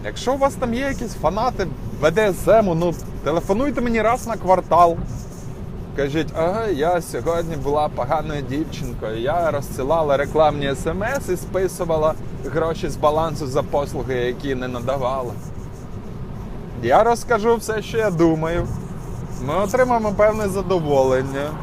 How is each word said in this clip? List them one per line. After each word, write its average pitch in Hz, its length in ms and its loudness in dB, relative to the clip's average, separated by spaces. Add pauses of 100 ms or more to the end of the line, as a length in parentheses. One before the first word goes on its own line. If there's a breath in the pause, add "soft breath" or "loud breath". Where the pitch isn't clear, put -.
Якщо - 300 -2
у - 20 0
вас 277 180 2
там 233 200 -2
є 247 60 -2
якісь 269 340 -4
фанати 202 520 0 (340)
В 156 100 6
Д 214 180 4
С 185 200 0
М, 196 300 6
ну, 170 160 2 (300)
телефонуйте 202 560 0
мені 233 220 2
раз 220 240 2
на 220 100 -4
квартал. 170 600 6 (1000)
Кажіть: 147 400 0
"Ага, 190 300 0
я 170 360 2
сьогодні 165 540 -2
була 143 320 0
поганою 147 540 -2
дівчинкою, 113 800 -4
я 156 300 0
розсилала 143 680 0
рекламні 143 580 2
смс 196 540 -4
і 180 80 0
списувала 170 760 0 (300)
гроші 160 440 -2
з 135 80 -4
балансу 156 500 2
за 135 160 0
послуги, 131 520 -2
які 123 400 -2
не 127 140 -4
надавала". 127 640 -2 (1500)
Я 147 220 6
розкажу 233 520 2
все, 220 260 -4
що 226 160 -4
я 214 120 2
думаю. 165 560 2 (800)
Ми 147 80 -2
отримаємо 220 580 2
певне 214 360 4
задоволення. 143 1000 2 (120)